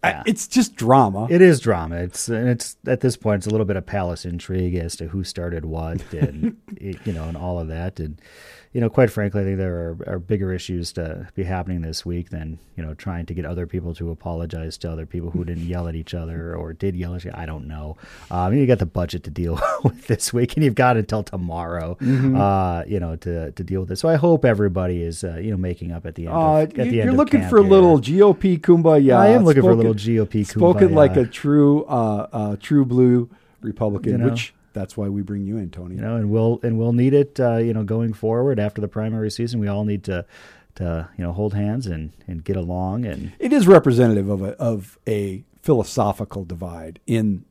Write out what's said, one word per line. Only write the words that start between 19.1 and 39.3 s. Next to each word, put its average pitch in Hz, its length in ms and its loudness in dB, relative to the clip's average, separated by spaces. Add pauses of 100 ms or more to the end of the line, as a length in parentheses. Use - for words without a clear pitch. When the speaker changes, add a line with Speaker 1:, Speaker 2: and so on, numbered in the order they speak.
Speaker 2:
to - 80 -14
deal 82 300 -4 (100)
<laughs> - 140 -6
with - 220 -2
this - 260 -4
week, 120 240 -2
and 151 80 2
you've 117 100 0
got 127 220 2
until 107 260 -4
tomorrow, 85 760 -8
Speaker 1:
Mm-hmm. 131 340 0
Speaker 2:
uh, 95 480 2
you 104 160 -4
know, 82 160 -4
to, 82 380 -6
to 92 100 -10
deal 92 160 -4
with 92 120 -6
it. 92 40 -4
So 160 140 0
I 160 80 4
hope 156 260 4
everybody 95 600 2
is, 82 200 -8
uh, 82 140 -8
you 101 140 -6
know, 98 60 -4
making 87 360 -6
up 85 120 -10
at 82 100 -12
the 85 120 -10
end 143 80 -6
Speaker 1:
Uh, 165 40 0
Speaker 2:
of, 156 380 2
at - 0 -
Speaker 1:
you, 254 60 0
Speaker 2:
the - 0 -
end 240 120 0
Speaker 1:
you're 226 160 2
Speaker 2:
of 254 40 2
Speaker 1:
looking 285 240 4
Speaker 2:
camp 135 100 -2
Speaker 1:
for 220 100 8
a - 20 8
Speaker 2:
here. 196 100 6
Speaker 1:
little 180 280 8
G 143 220 2
O 202 120 8
P 185 240 2
kumbaya. 156 580 6
Speaker 2:
I 196 140 6
am 226 160 6
looking 143 180 6
for - 60 6
a - 20 8
Speaker 1:
Spoken, 117 60 6
Speaker 2:
little 113 160 4
G 110 260 0
O 107 60 2
P 104 180 -2
Speaker 1:
spoken 175 460 4
Speaker 2:
kumbaya. 160 60 2
Speaker 1:
like 147 200 6
a 131 100 4
true, 147 600 2
uh, 110 480 -2
uh, 104 240 -2
true 143 260 2
blue 123 460 4 (320)
Republican, 107 500 -4
Speaker 2:
You 123 60 0
know? 117 140 0
Speaker 1:
which 117 220 -6 (200)
that's 95 240 -10
why 101 100 -4
we 101 140 -4
bring 101 240 -6
you 101 100 -6
in, 98 160 -8
Tony. 87 240 -14
Speaker 2:
You - 60 -8
know, 110 160 -4
and 104 120 -2
we'll, 113 320 2
and 117 160 -2
we'll 117 140 0
need 127 220 2
it, 143 260 2
uh, 120 160 2
you 117 180 0
know, 107 120 -2
going 113 260 -2
forward 113 480 -2
after 104 220 -4
the 104 80 -6
primary 110 420 -4